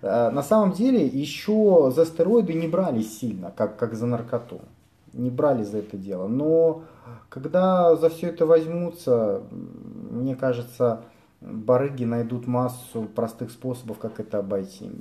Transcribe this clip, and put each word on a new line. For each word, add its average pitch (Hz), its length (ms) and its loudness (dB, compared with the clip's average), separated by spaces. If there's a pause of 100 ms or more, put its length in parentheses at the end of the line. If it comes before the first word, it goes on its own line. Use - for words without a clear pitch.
Э, 113 300 2
на 139 100 -2
самом 208 300 4
деле 226 340 2
ещё 170 840 4
за 160 140 4
стероиды 180 480 2
не 165 140 -2
брали 160 340 0
сильно, 101 540 -8
как, 107 220 -2
как 113 160 -4
за 113 140 -4
наркоту. 117 540 -4 (520)
Не 123 160 -4
брали 127 340 0
за 101 140 -6
это 104 200 -8
дело. 95 300 -6
Но 160 560 2 (460)
когда 175 680 4
за 160 140 4
всё - 180 -6
это 165 180 0
возьмутся, 160 1040 2
м, - 720 -12
мне 131 140 -2
кажется, 120 680 -2 (380)
барыги 123 640 0
найдут 117 420 -4
массу 123 560 -4
простых 113 480 -6
способов, 123 480 -10
как 110 200 -10
это 104 200 -6
обойти. 98 500 -6 (120)